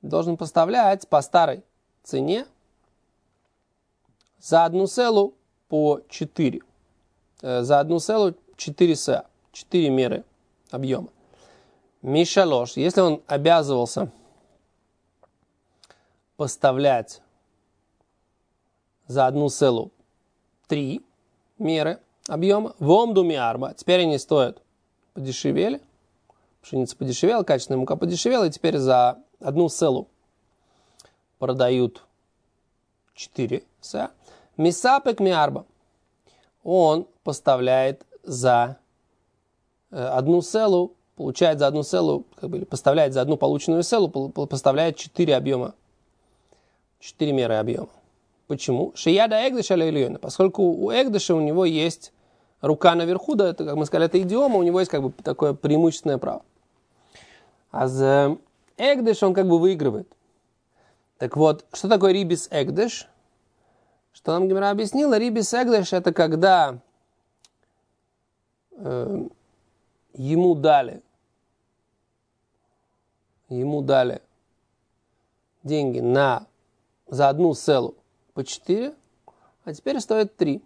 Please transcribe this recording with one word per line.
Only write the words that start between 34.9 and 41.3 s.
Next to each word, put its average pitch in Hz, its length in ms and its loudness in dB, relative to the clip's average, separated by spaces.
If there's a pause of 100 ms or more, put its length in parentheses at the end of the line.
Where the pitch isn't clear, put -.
миарба, 165 460 0 (1000)
он 170 440 2 (160)
поставляет 131 840 0 (180)
за, 123 540 0 (1120)
э, 190 60 -12
одну 131 440 0
селу, 180 520 0 (220)
получает 151 420 0